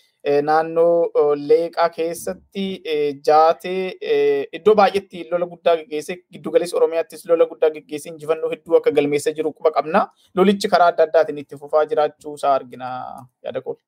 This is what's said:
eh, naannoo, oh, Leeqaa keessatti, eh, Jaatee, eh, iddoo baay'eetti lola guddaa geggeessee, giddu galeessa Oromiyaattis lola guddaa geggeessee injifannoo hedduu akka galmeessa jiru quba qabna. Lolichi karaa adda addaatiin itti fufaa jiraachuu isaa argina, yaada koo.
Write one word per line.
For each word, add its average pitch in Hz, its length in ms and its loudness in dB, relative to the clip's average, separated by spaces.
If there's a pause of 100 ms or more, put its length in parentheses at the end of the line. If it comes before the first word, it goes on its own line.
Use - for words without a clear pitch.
(240)
eh, 143 180 2
naannoo, 165 720 2
oh, 147 220 2
Leeqaa 165 520 0
keessatti, 170 760 -8 (200)
eh, 147 300 -2 (120)
Jaatee, 170 720 2
eh, 143 520 0
iddoo 165 220 4
baay'eetti 190 560 0
lola 175 160 -2
guddaa 170 300 0
geggeessee, 156 400 -8 (160)
giddu 151 180 -12
galeessa 170 260 0
Oromiyaattis 160 500 -2
lola 165 200 4
guddaa 160 240 0
geggeessee 151 420 -12
injifannoo 160 380 -4
hedduu 165 260 -2
akka 160 160 2
galmeessa 147 400 0
jiru 156 200 -4
quba 156 200 0
qabna. 156 340 0 (280)
Lolichi 196 340 2
karaa 175 200 4
adda 170 160 2
addaatiin 156 340 0
itti 143 180 -16
fufaa 147 300 -2
jiraachuu 151 480 -4
isaa 143 200 0
argina, 127 360 -8 (520)
yaada - 180 -10
koo. - 160 -10 (120)